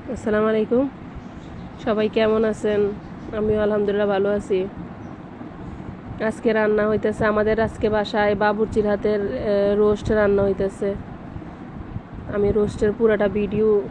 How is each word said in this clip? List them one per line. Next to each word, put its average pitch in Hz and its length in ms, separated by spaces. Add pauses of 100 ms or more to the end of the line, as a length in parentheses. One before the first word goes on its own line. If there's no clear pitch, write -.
আসসালামু 214 440
আলাইকুম, 220 380 (920)
সবাই 214 300
কেমন 220 360
আছেন? 208 360 (500)
আমিও 214 300
আলহামদুলিল্লাহ 208 480
ভালো 196 200
আছি। 202 300 (1600)
আজকে 220 300
রান্না 214 360
হইতেছে 214 380
আমাদের 214 340
আজকে 220 300
বাসায় 208 460
বাবুর্চির 214 520
হাতের, 208 340 (180)
এ, 220 140 (220)
রোস্ট 208 360
রান্না 202 320
হইতেছে। 196 460 (1400)
আমি 202 180
রোস্টের 208 440
পুরাটা 214 340
ভিডিও 208 400 (240)